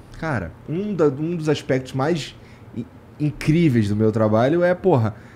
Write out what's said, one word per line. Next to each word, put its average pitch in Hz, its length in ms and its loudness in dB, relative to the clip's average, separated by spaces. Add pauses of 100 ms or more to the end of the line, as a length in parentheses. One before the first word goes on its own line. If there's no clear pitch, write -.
(180)
cara, 113 340 -4 (160)
um 196 260 -4
da, 160 120 4
um 151 300 -2
dos 156 120 -6
aspectos 135 440 -2
mais 139 420 -4 (420)
in-, 120 80 -8 (340)
incríveis 147 680 2
do 104 80 -2
meu 110 160 2
trabalho 113 500 2
é, 180 120 2
porra, 135 400 2 (220)